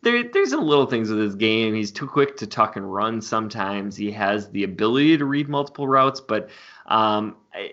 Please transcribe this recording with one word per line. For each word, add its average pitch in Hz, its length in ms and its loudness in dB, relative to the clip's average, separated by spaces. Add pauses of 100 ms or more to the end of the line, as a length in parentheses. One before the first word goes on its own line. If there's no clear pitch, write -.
There, 240 220 2
there's 294 260 2
some 294 100 0
little 147 240 4
things 117 240 -2
with 107 120 0
his 101 160 0
game. 110 380 2
He's 107 160 -4
too - 160 -8
quick 139 300 0
to 110 100 -8
tuck 107 300 0
and 98 160 -8
run 110 300 -2
sometimes. 101 760 -4
He 104 160 -4
has 104 380 -2
the 101 140 -2
ability 117 520 2
to 147 80 -2
read 143 240 -2
multiple 143 400 -4
routes, 135 320 4
but, - 300 -4 (340)
um, 107 520 0 (360)